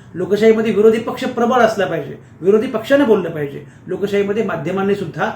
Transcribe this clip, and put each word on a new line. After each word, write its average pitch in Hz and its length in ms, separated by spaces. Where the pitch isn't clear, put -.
लोकशाहीमध्ये 208 600
विरोधी 220 260
पक्ष - 240
प्रबळ 240 360
असला 196 260
पाहिजे, 147 300
विरोधी 208 260
पक्षानं 277 380
बोललं 190 240
पाहिजे. 147 340
लोकशाहीमध्ये 202 560
माध्यमांनी 185 520
सुद्धा 175 400